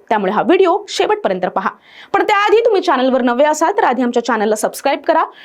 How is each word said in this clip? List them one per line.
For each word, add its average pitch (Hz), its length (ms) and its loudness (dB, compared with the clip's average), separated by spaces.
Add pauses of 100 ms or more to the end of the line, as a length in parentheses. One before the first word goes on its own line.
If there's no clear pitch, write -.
त्यामुळे 196 240 0
हा 185 100 0
व्हिडिओ 370 460 2
शेवटपर्यंत 370 520 -2
पहा. 185 280 -4 (440)
पण 392 100 0
त्याआधी 403 340 2
तुम्ही 453 240 2
चॅनलवर 262 420 0
नवे 247 220 2
असाल 302 320 0
तर 427 80 0
आधी 262 180 0
आमच्या 240 220 -2
चॅनलला 214 320 0
सबस्क्राईब 277 440 -4
करा, 320 240 0 (200)